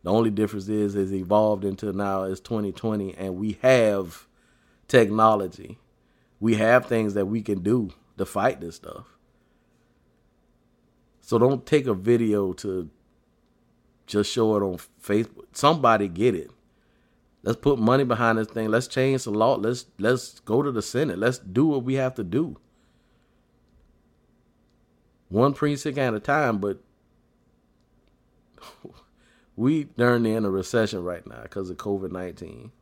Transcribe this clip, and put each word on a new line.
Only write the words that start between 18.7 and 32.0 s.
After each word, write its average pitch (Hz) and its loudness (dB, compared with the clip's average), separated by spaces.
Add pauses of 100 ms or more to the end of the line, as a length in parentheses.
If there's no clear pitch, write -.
change 135 0
the 113 -8
law. 110 2
Let's, 117 -4 (140)
let's 120 -2
go 113 2
to 143 -2
the 113 -2
Senate. 120 -4
Let's 117 0
do 101 0
what 143 0
we 131 -2
have 131 -2
to 113 -6
do. 113 -4 (2750)
One 123 2
precinct 147 -4
at 127 0
a 107 -4
time, 135 0
but 98 -4 (1800)
<laughs> - -20 (640)
we 143 0
darn 120 2
near 110 0
in 107 -2
a 98 0
recession 95 -2
right 87 -8
now 58 -18
'cause 95 -8
of 87 -10
covid 95 -6